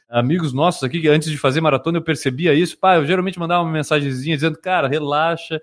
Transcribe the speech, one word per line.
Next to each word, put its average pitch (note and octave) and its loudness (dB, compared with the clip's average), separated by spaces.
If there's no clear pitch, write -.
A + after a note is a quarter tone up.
amigos C3 0
nossos D#3+ 0
aqui, C#3 -4
que D#3 2
antes D#3 2
de D3+ -6
fazer C#3+ 0
maratona D#3+ 2
eu D#3+ -2
percebia D3+ 0
isso. E3+ 0
Pá, F#3+ 4
eu D#3 2
geralmente F3+ -2
mandava F3 0
uma E3 -4
mensagenzinha D3 -2
dizendo, D3+ -2
"Cara, F3 0
relaxa, D#3 -2